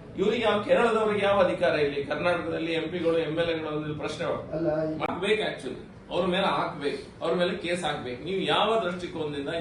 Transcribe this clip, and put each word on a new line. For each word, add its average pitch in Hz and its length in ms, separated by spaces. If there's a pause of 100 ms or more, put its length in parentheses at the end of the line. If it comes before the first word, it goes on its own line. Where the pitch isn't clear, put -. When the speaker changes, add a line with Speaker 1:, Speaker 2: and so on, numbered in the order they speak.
(180)
Speaker 1:
ಇವರಿಗೆ 220 280
ಆ 208 160
ಕೇರಳದವರಿಗೆ 208 640
ಯಾವ 196 180
ಅಧಿಕಾರ 156 360
ಇಲ್ಲಿ? 139 240
ಕರ್ನಾಟಕದಲ್ಲಿ 165 720
ಎಂ 160 160
ಪಿಗಳು, 165 280
ಎಂ 156 220
ಎಲ್ 170 100
ಎಗಳು 156 180
ಅಂದ್ರೆ 151 320
ಪ್ರಶ್ನೆ 156 260
Speaker 2:
ಅಲ್ಲ, 156 640
ಈ 156 100
Speaker 1:
ಹಾಕ್ಬೇಕು, 196 420
actually. - 720
ಅವ್ರ 180 120
ಮೇಲೆ 185 200
ಹಾಕ್ಬೇಕು, - 800
ಅವ್ರ 170 100
ಮೇಲೆ 180 220
ಕೇಸ್ 175 280
ಹಾಕ್ಬೇಕು. 127 400
ನೀವು 190 180
ಯಾವ 196 380
ದೃಷ್ಟಿಕೋನದಿಂದ, 160 680 (120)